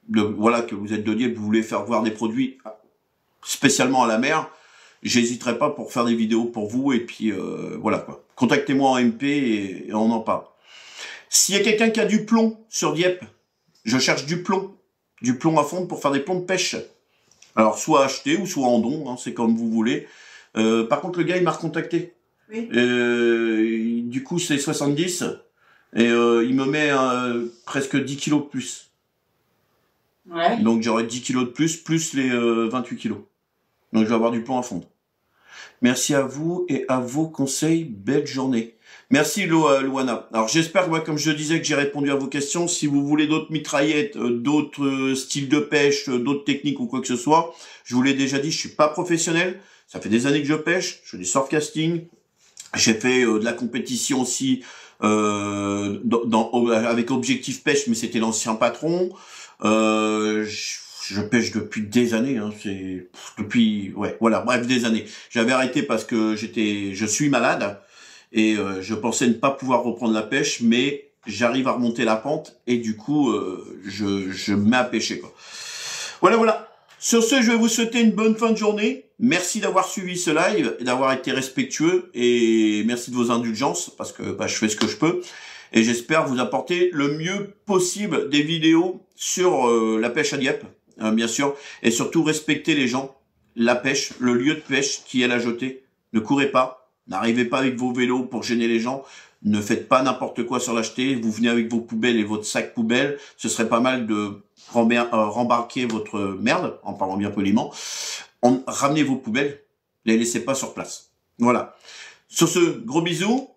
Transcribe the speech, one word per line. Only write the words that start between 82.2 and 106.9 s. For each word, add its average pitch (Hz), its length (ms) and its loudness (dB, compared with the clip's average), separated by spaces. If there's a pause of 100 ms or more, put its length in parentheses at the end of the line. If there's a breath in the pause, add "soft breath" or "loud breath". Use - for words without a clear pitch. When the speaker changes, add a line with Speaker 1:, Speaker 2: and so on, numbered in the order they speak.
Speaker 1:
merci 120 240 -2
de 120 60 -4
vos 123 140 2
indulgences 120 640 -2
parce - 140 -10
que, - 120 -14
bah, 98 240 -6
je - 100 -4
fais 110 120 0
ce 107 80 -2
que 107 120 2
je - 80 -6
peux. 175 240 2 (560 loud breath)
Et 113 60 8
j'espère 120 440 2
vous 127 120 -2
apporter 139 540 0
le 147 260 0
mieux 196 380 -6 (100)
possible 180 640 0
des 147 120 2
vidéos 165 640 2 (120)
sur, 156 520 2
euh, 113 320 2
la 117 80 2
pêche 147 240 -2
à 143 40 -4
Dieppe, 131 280 -2 (340)
hein, 110 120 -2
bien 113 160 2
sûr. 143 300 -2 (260 loud breath)
Et 117 80 2
surtout, 135 320 -2
respectez 156 540 -2
les 135 100 0
gens, 135 300 -6 (400)
la 117 180 2
pêche, 131 460 -4
le 123 140 2
lieu 135 200 2
de 151 60 -10
pêche 139 440 -4
qui 127 180 0
est 123 60 2
la 120 120 0
jetée. 120 440 -6 (280)
Ne 110 80 2
courez 139 320 0
pas, - 400 -2 (160)
n'arrivez 117 360 0
pas 123 140 -2
avec 131 160 0
vos 123 180 -4
vélos 127 300 0
pour 120 220 -6
gêner 117 240 0
les 117 100 2
gens. 131 240 -4 (400 loud breath)
Ne 104 180 2
faites 104 280 -2
pas 131 140 4
n'importe 123 440 -2
quoi 123 140 -2
sur 117 140 -4
la 113 80 0
jetée. 127 340 -2
Vous 113 160 -2
venez 113 160 2
avec 117 200 2
vos 117 120 0
poubelles 117 380 0
et 104 60 2
votre 107 200 -4
sac - 280 -4
poubelle. 127 460 0 (180 loud breath)
Ce - 120 -6
serait 110 200 -2
pas 117 120 4
mal 127 260 0
de 104 380 -4 (260)
rember-, 120 420 2
euh, 110 140 2
rembarquer 120 600 0
votre 104 540 -4
merde, 113 440 0
en 98 100 -8